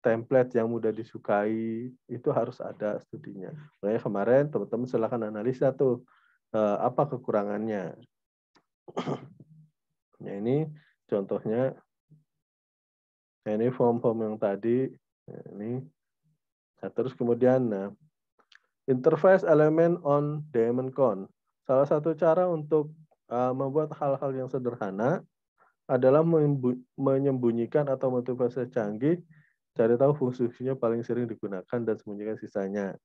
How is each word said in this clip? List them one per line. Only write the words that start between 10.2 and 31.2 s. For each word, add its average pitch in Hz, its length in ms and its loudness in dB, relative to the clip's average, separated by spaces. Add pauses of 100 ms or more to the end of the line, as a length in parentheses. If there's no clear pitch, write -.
Nah, 95 160 -10
ini 131 320 0 (400)
contohnya. 107 640 -2 (1700)
Nah, 107 120 -4
ini 117 160 0
form-form 120 480 0
yang 110 160 -4
tadi. 110 480 0 (480)
Nah, - 120 -16 (120)
ini. 113 240 -6 (1000)
Nah, 95 120 -10
terus 127 240 -4
kemudian, 123 560 2
nah, 98 160 -4 (960)
interface 160 600 4
element 160 600 6
on 147 480 2
diamond 123 400 0
con. 110 320 0 (400)
Salah 135 240 4
satu 160 280 2
cara 170 320 4
untuk, 151 440 0 (400)
eh, 123 240 0
membuat 143 400 -2
hal-hal 139 360 -2
yang 131 200 -6
sederhana 120 720 -2 (640)
adalah 135 360 4
membu-, 143 560 2 (140)
menyembunyikan 135 960 0
atau 131 240 0
motivasi 123 560 -2
canggih, 120 480 -2 (560)
cari 117 240 4
tahu 139 160 4
fungsinya 127 640 -2
paling 117 240 0
sering 120 240 -2